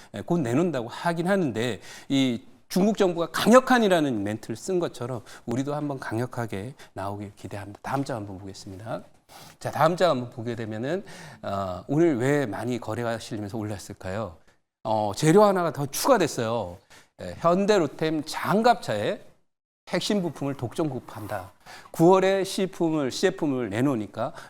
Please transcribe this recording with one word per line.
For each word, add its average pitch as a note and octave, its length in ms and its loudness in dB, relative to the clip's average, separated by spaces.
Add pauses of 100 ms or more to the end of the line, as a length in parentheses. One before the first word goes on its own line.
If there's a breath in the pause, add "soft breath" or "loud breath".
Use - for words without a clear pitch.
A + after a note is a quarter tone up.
(140 loud breath)
예, G#2 80 -6
곧 E3+ 180 0
내놓는다고 C3 480 0
하긴 E3+ 400 -4
하는데 B2+ 520 0 (280 loud breath)
이 C3 320 2 (280)
중국 G3 280 2
정부가 E3+ 340 0
강력한이라는 F#3 920 6
멘트를 A2 320 -4
쓴 F#3 220 -2
것처럼 B2 420 -6 (240 loud breath)
우리도 C3+ 300 -2
한번 D3 240 -6
강력하게 A#2 760 -6 (220 loud breath)
나오길 G2+ 420 -8
기대합니다. G2+ 460 -12
다음 C#3 220 -4
장 C#3 120 -4
한번 G2+ 220 -10
보겠습니다. G2 640 -12 (560 loud breath)
자, A#2+ 120 -6
다음 D#3+ 260 4
장 F3 140 4
한번 B2 200 -2
보게 A#2 240 -8
되면은, A#2 500 -4 (380 loud breath)
어, G2 460 -4
오늘 D3+ 300 4
왜 C#3 280 2
많이 A2 320 -4
거래가 A2+ 400 -4
실리면서 G#2+ 400 -8
올랐을까요? G2+ 800 -8 (480 soft breath)
어, G#2+ 320 0
재료 E3 280 8
하나가 F#3 280 2
더 C#3+ 140 -4
추가됐어요. A#2 880 0 (460 loud breath)
예, F2+ 160 -10
현대로템 E3 840 2
장갑차에 E3+ 960 2 (680)
핵심 F#3+ 340 0
부품을 C#3 340 -4
독점 D3 340 -2
구입한다. G#2 600 -10 (380 loud breath)
구월에 F#3+ 540 6
시품을, D#3+ 640 -2
시제품을 C#3+ 600 0
내놓으니까 A#2 600 -2 (180 loud breath)